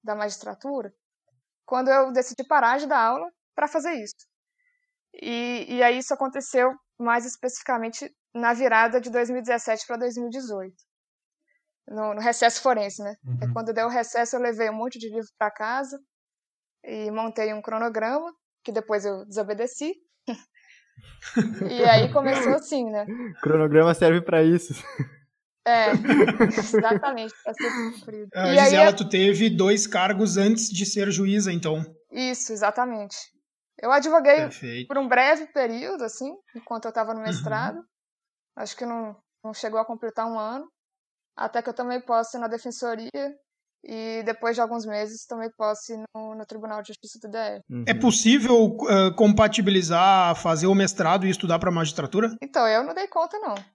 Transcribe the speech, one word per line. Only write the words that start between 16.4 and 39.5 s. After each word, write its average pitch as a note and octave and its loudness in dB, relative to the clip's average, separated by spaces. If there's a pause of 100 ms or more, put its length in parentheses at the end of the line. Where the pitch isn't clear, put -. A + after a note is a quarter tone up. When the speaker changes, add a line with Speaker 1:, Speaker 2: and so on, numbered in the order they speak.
Speaker 1:
e G#3+ -8
montei A3 -4
um G#3 -10
cronograma, A#3 -4 (300)
que - -10
depois G#3+ -2
eu G3 -6
desobedeci. G#3+ -6 (320)
<laughs> - -12 (1200)
E A#3+ 0
aí A3+ 6
começou C4+ 2
assim, D4 -2
né? G#3+ -6 (340)
Speaker 3:
Cronograma D#3 4
serve E3 4
pra E3 2
isso. E3 4 (920)
Speaker 1:
É, A3+ 4
<laughs> B3+ 4
exatamente, A3 0
pra A3 -8
ser A#3+ -6
cumprido. A3+ -10
Speaker 4:
Ah, F#3 0
Speaker 1:
E C#4 8
aí C#4 8
Speaker 4:
Gisela, G3+ 10
Speaker 1:
eu G3+ -2
Speaker 4:
tu F#3 -4
teve G3 4
dois F#3+ 4
cargos F#3+ 0
antes A3 2
de G3 -4
ser G3+ -2
juíza, G3 0
então. D#3+ -2 (260)
Speaker 1:
Isso, B3 -6
exatamente. G#3+ -4 (640)
Eu A#3+ 0
advoguei C#4+ 6
Speaker 4:
Perfeito. B3 -6
Speaker 1:
por C#4 -2
um C#4 -2
breve C#4 4
período, B3+ -4
assim, C4 -10 (200)
enquanto A#3 -12
eu A3 -10
tava A3+ -4
no A3 -10
Speaker 4:
Uhum. A3 -8
Speaker 1:
mestrado. G#3+ -4 (760)
Acho - -12
que B3 -10
não, A3+ -10 (280)
não A3 -14